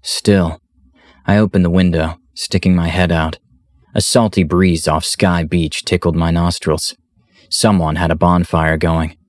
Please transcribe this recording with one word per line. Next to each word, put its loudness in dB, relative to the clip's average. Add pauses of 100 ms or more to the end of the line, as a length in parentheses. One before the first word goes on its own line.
Still, 0 (640)
I 4
opened 2
the 2
window, 0 (120)
sticking -2
my 0
head 0
out. -2 (520)
A 0
salty 0
breeze 0
off -2
Sky 0
Beach -4
tickled -2
my 0
nostrils. -2 (540)
Someone 0
had 0
a 0
bonfire 0
going. -2 (120)